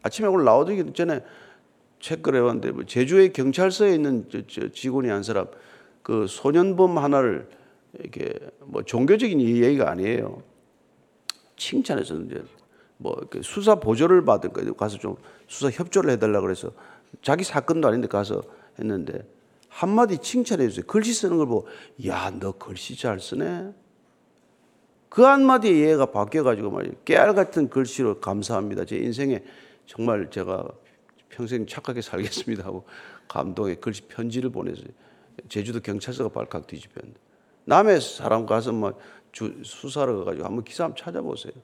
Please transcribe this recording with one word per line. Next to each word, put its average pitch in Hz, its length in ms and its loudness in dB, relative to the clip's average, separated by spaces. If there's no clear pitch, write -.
아침에 208 240 -4
오늘 185 180 2
나오기 151 500 4
전에 170 260 -2
책 160 220 -8
꺼내봤는데, 120 500 0
뭐 - 140 -8
제주의 185 460 4
경찰서에 185 640 2
있는 139 360 0
저, 110 160 -8
저 - 220 -8
직원이 127 400 -4
한 101 140 -2
사람, 98 240 -2
그 107 260 0
소년범 175 720 2
하나를 135 500 2
이렇게, - 340 -10
뭐 120 220 -8
종교적인 160 580 2
이 120 220 4
얘기가 131 280 4
아니에요. 107 520 -4
칭찬해서 104 680 -4
이제 - 200 -12
뭐 - 220 -6
이렇게 - 240 -10
수사 208 340 4
보조를 160 480 4
받은 95 280 4
거예요. - 220 -4
가서 104 240 -4
좀 98 180 -8
수사 139 220 -2
협조를 170 400 0
해달라 107 300 2
그래서, 92 320 -4
자기 165 220 2
사건도 156 440 0
아닌데 113 180 2
가서 101 360 -2
했는데 98 460 -6
한마디 202 500 0
칭찬해 214 500 0
주세요. 92 180 -6
글씨 220 260 0
쓰는 185 240 0
걸 151 100 2
보고, 110 220 -2
"야, 92 320 -4
너 98 140 -6
글씨 - 460 -14
잘 104 220 -4
쓰네." 175 520 -8
그 220 140 6
한마디에 247 680 8
얘가 135 160 4
바뀌어가지고 110 640 0
말이에요. 92 240 -6
깨알 - 300 6
같은 165 340 2
글씨로 120 520 -2
"감사합니다. 101 640 -4
제 104 120 -8
인생에 123 460 -2
정말 113 440 -2
제가 92 380 -6
평생 120 380 -6
착하게 123 340 -10
살겠습니다." 110 640 -8
하고 92 200 -12
감동의 90 480 -4
글씨 - 260 -8
편지를 120 480 -6
보내서 - 320 -10
제주도 110 320 -6
경찰서가 107 500 -6
발칵 - 360 -10
뒤집혔는데, - 520 -20
남의 185 360 6
사람 110 460 -2
가서 113 260 0
뭐 104 260 -4
주-, - 300 -8
수사를 135 540 -4
가가지고 90 280 -6
한번 110 200 -6
기사 - 200 -6
한번 - 120 -6
찾아보세요. - 560 -10